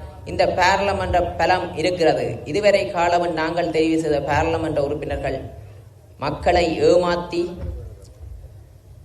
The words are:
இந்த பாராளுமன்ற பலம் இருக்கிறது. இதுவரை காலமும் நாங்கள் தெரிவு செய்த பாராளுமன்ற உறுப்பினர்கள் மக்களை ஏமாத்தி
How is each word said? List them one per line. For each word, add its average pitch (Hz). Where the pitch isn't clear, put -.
இந்த 180
பாராளுமன்ற 185
பலம் 175
இருக்கிறது. 156
இதுவரை 196
காலமும் 175
நாங்கள் 160
தெரிவு 160
செய்த 151
பாராளுமன்ற 151
உறுப்பினர்கள் 139
மக்களை 165
ஏமாத்தி 175